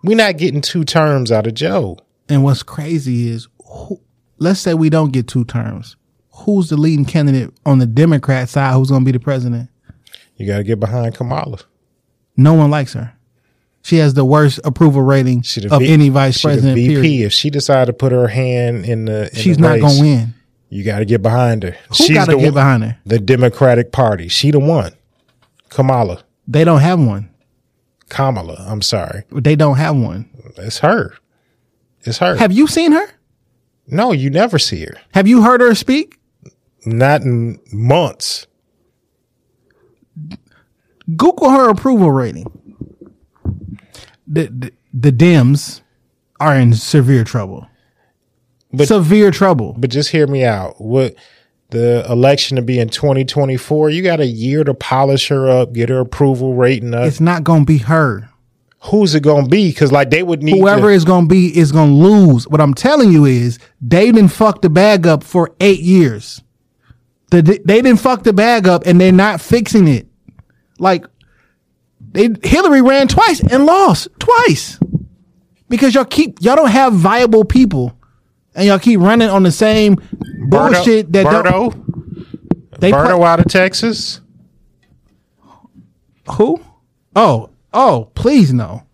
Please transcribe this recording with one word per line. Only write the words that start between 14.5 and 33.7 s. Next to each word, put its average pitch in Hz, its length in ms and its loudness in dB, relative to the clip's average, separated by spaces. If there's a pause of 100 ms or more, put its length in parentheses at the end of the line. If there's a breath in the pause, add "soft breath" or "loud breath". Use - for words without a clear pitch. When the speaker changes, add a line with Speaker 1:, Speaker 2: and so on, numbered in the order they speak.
Speaker 2:
approval 143 380 2
rating 127 400 0
Speaker 1:
She 117 200 -10
the 101 120 -2
Speaker 2:
of 139 80 2
Speaker 1:
V-, 135 100 2
Speaker 2:
any 151 180 4
vice 135 280 0
Speaker 1:
she 160 100 -4
the 147 60 0
Speaker 2:
president, 131 220 0
Speaker 1:
V 120 120 0
P. 151 80 0
Speaker 2:
period. 135 320 0
Speaker 1:
If 101 60 -4
she - 160 -2
decided 139 380 0
to 123 60 -6
put 131 180 -2
her 123 160 0
hand 120 580 -4
in 113 200 -6
the, 107 240 -6
in - 60 -18
Speaker 2:
She's 156 220 0
Speaker 1:
the 151 60 2
Speaker 2:
not 160 100 4
Speaker 1:
race, 113 80 0
Speaker 2:
gonna 143 200 2
win. 120 320 0 (360)
Speaker 1:
you 101 140 -12
gotta 104 220 -4
get 104 160 -2
behind 113 420 -2
her. 87 80 -8 (180)
Speaker 2:
Who - 60 -10
Speaker 1:
She's - 160 0
Speaker 2:
gotta 165 220 2
Speaker 1:
the 143 40 2
Speaker 2:
get 147 80 2
Speaker 1:
one, 151 80 2
Speaker 2:
behind 135 320 2
her? 113 200 -8
Speaker 1:
the 113 140 -2
Democratic 123 720 0
Party. 104 360 -2
She 139 240 -2
the 147 80 2
one. 139 340 -2 (760)
Kamala. 123 540 -2 (240)
Speaker 2:
They 147 160 0
don't 165 180 2
have 175 180 0
one. 104 300 -2 (800)
Speaker 1:
Kamala, 98 460 -6 (120)
I'm 107 140 -10
sorry. 98 500 -8
Speaker 2:
They 143 240 -2
don't 147 220 0
have 151 180 -2
one. 110 340 -6 (280)
Speaker 1:
It's 98 220 -14
her. 208 340 -2 (880)
It's - 160 -10
her. 180 200 -2
Speaker 2:
Have 214 140 0
you 247 140 2
seen 320 280 0
her? 392 140 -2 (840)